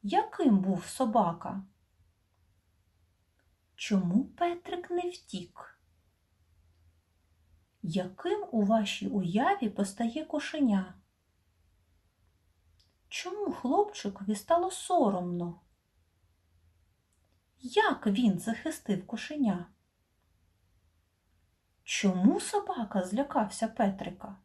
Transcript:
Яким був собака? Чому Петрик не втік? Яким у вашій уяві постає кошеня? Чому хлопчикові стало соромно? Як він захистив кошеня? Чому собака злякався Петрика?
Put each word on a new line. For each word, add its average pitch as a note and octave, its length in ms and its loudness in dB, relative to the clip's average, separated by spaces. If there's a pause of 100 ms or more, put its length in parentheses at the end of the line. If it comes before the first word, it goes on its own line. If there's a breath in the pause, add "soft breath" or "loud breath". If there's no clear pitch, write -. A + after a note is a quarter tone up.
Яким D#4 540 4
був F#3 260 0
собака? G3 760 0 (2000)
Чому F#3+ 500 2
Петрик F4 680 -6
не F4 200 -2
втік? - 680 -14 (2000)
Яким G3 720 -4
у G#3+ 120 2
вашій G#3 440 0
уяві G#3 600 0
постає A3+ 560 -4
кошеня? B3+ 720 0 (2250)
Чому F#4+ 440 -6
хлопчикові A#3+ 840 0
стало F4 360 2
соромно? F3+ 920 2 (2000)
Як F4 460 2
він G3 320 4
захистив - 680 -4
кошеня? A3 600 -2 (2250)
Чому G3 580 4
собака F4 640 -2
злякався A3 640 -2
Петрика? G3 760 -4